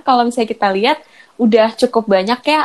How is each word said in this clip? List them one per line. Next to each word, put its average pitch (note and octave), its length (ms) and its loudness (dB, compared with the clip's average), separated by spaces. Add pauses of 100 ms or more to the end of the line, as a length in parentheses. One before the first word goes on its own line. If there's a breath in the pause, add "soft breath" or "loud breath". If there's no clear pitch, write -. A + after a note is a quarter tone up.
kalau B3+ 160 2
misalnya A#3 320 -2
kita G#3 160 -2
lihat, A3 280 0 (380 soft breath)
udah A3 400 2
cukup A#3 320 -2
banyak G3 400 0
ya D4+ 180 0